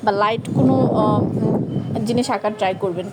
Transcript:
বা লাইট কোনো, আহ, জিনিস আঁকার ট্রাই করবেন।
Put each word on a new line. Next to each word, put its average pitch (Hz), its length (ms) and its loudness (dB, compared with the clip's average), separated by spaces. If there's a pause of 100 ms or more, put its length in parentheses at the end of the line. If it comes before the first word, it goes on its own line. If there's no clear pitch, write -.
বা 214 80 2
লাইট 208 280 0 (140)
কোনো, 262 200 4
আহ, - 1300 0
জিনিস 240 260 0
আঁকার 208 280 -2
ট্রাই 190 220 0
করবেন। 185 320 -4